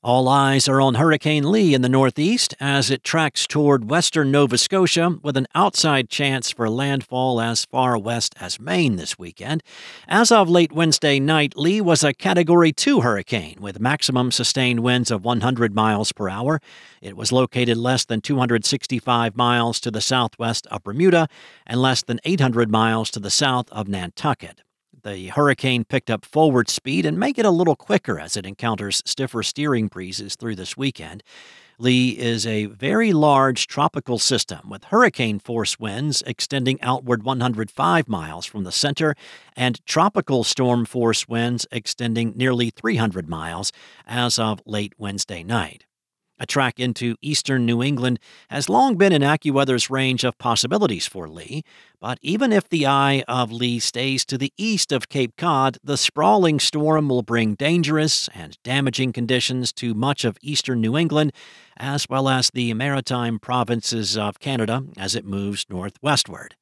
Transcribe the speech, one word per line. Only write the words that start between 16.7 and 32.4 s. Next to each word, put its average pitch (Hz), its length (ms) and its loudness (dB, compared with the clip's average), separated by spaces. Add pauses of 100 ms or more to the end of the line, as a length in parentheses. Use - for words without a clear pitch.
It 98 120 -14
was 110 160 -6
located 123 460 2
less 123 300 0
than 110 160 -4
two 139 160 -2
hundred 117 260 2
sixty-five 120 720 -2
miles 120 440 0
to 120 100 -6
the 107 100 -4
southwest 117 680 -2
of - 140 -10
Bermuda 165 460 2 (380)
and 123 160 0
less 131 180 2
than - 240 -6
eight 185 160 0
hundred 120 300 2
miles 110 400 2
to 113 100 -10
the 98 80 -10
south 127 420 0
of 107 160 -8
Nantucket. 95 760 -6 (400)
The 95 260 -12
hurricane 131 560 0
picked - 260 -4
up 107 160 -4
forward 143 420 2
speed 156 380 -2
and 156 120 -2
may 262 140 -2
get 226 140 0
a 202 40 6
little 170 240 4
quicker 120 460 -2
as 80 160 -8
it 95 80 -8
encounters 101 600 -4
stiffer 123 360 -4
steering 127 460 -2
breezes 95 480 -10
through 113 200 -8
this 90 200 -12
weekend. 104 460 -8 (560)
Lee 127 320 4
is 117 360 -2